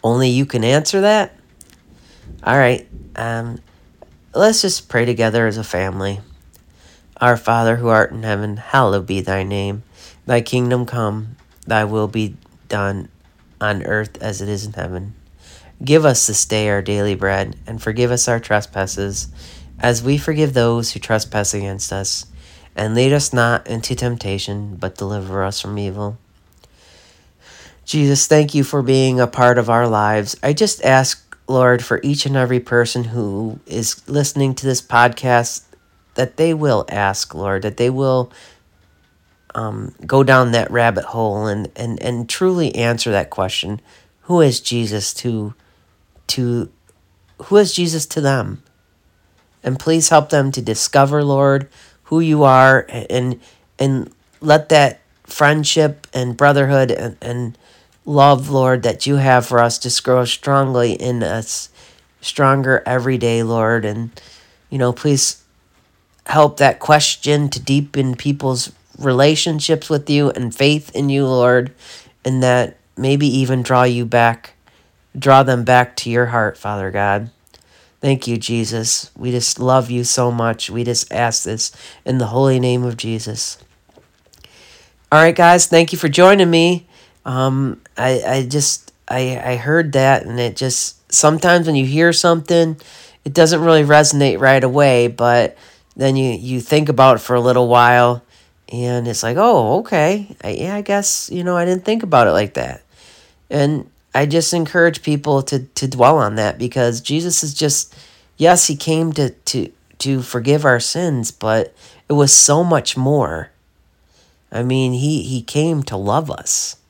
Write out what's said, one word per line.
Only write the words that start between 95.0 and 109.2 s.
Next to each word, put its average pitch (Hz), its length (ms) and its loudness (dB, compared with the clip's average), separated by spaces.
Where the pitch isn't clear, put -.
but 120 500 2
then 135 220 0
you, 131 160 0
you 123 280 -6
think 151 280 0
about 131 280 6
it 110 40 -4
for 127 160 -2
a 120 40 2
little 123 280 2
while, 120 560 4
and 123 340 -4
it's 117 160 -6
like, 113 160 -4
"Oh, 180 420 4
okay. 196 640 -2
I, - 80 -8
yeah, 185 240 -8
I 208 60 -6
guess, 202 500 -4
you 175 140 -6
know, 180 120 -2
I 175 80 0
didn't 185 200 -2
think 220 180 -2
about 143 240 4
it 87 60 4
like 95 220 0
that." 64 280 -8
And 143 400 -2
I 139 120 2
just 160 260 0
encourage 170 500 0
people 147 400 0
to, 135 180 -4
to - 260 -8
dwell 131 320 4
on 107 160 0
that, 104 240 -2
because 120 420 -2
Jesus 165 440 -4
is 143 100 -8
just, - 400 -2
yes, 170 300 4
he 151 100 -4
came 160 360 -2
to, 147 180 -2